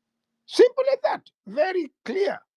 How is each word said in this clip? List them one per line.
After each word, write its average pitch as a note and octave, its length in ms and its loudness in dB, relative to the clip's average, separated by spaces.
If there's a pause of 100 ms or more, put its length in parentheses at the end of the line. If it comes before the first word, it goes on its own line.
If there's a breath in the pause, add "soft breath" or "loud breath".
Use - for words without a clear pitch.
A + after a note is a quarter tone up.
(460)
Simple B4+ 480 2
as - 80 -4
that. - 280 -4 (160)
Very D#4 460 -4 (120)
clear. F#4+ 360 -4 (180)